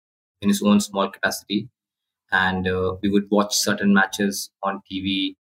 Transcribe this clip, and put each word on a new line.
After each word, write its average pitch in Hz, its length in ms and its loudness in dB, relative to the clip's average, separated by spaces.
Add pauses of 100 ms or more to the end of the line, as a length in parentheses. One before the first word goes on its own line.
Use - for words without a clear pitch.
(400)
in 101 80 -2
his 101 140 0
own 104 160 4
small 98 320 -2
capacity, 101 580 -4 (640)
and, 92 380 0
uh, 92 340 0
we 104 60 0
would 101 240 0
watch 101 240 2
certain 101 360 0
matches 98 600 0 (100)
on 98 260 -4
T 95 140 -8
V. 95 340 -2 (120)